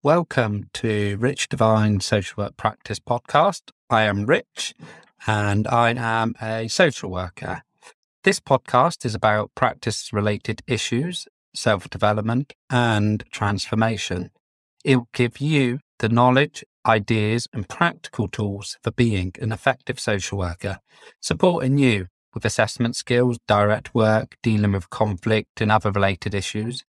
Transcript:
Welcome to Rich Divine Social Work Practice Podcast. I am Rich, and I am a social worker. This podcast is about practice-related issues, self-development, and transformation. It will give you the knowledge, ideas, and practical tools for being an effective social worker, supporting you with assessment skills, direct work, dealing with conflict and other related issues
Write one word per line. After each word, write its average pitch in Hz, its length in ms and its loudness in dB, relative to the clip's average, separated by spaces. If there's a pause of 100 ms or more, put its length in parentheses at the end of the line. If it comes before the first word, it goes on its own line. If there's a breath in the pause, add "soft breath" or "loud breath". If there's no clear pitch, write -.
Welcome 131 680 0
to 104 480 -2
Rich 131 280 -2
Divine 110 520 2
Social - 360 -2
Work - 200 -6
Practice - 420 -6
Podcast. - 720 0 (180)
I 113 140 4
am 104 240 0
Rich, - 480 -2 (540 loud breath)
and 104 400 0
I 117 220 4
am 113 520 -2
a 113 240 -6
social 131 420 0
worker. 90 540 -8 (640 loud breath)
This 196 160 0
podcast - 640 0
is 110 100 -2
about 107 400 0
practice-related 107 1120 -2
issues, 135 600 -4 (260)
self-development, 107 1000 0 (160)
and 107 640 2
transformation. 104 1000 -2 (520)
It 135 120 4
will 120 180 -2
give 120 260 -2
you 139 380 0 (220)
the 110 80 0
knowledge, 127 560 2 (200)
ideas, 110 680 2
and - 160 -8
practical - 580 -2
tools 101 560 -6
for 117 80 -2
being 101 400 0 (100)
an 113 120 -4
effective 127 480 -4
social 104 360 -4
worker, 92 440 -6 (400 loud breath)
supporting 160 580 2
you 107 300 2 (260)
with - 100 -8
assessment 117 520 0
skills, 123 500 0
direct 104 480 2
work, 110 480 2
dealing 104 300 2
with 98 180 -6
conflict 107 720 -2
and 107 100 2
other 107 220 2
related 98 420 0
issues 110 480 -6 (120)